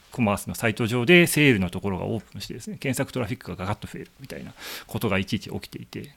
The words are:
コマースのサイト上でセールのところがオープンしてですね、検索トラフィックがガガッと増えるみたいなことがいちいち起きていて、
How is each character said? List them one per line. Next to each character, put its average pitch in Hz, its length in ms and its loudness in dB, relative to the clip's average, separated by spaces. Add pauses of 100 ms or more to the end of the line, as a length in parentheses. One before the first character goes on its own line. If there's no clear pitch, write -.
(120)
コ - 100 -4
マ 104 120 4
ー 95 40 0
ス - 100 -8
の 92 80 -6
サ - 120 0
イ 110 80 2
ト 120 100 0
上 120 200 0
で 175 200 10
セ 151 240 6
ー 127 40 8
ル 104 60 4
の 92 100 2
と 92 120 -6
こ 101 100 -2
ろ 92 60 -2
が 92 80 -4
オ 107 140 -2
ー - 40 -10
プ - 140 -18
ン 104 40 -10
し - 60 -10
て - 60 -12
で 117 60 -12
す 156 100 -12
ね、 190 80 -10
検 131 180 -4
索 - 160 -4
ト 131 80 -4
ラ 120 60 -2
フ 95 80 -6
ィ - 40 -6
ッ - 20 -20
ク - 100 -14
が 90 60 -8
ガ 92 100 -6
ガ 104 100 -2
ッ - 40 -16
と - 80 -12
増 90 120 -12
え - 40 -12
る - 160 -18
み 131 80 -18
た - 100 -10
い - 60 -12
な - 100 -16 (320)
こ - 140 -6
と 117 100 0
が 98 80 4
い 98 80 2
ち - 120 -2
い - 20 -4
ち - 100 -10
起 98 120 -6
き - 60 -16
て - 140 -12
い 117 40 -12
て、 - 320 -14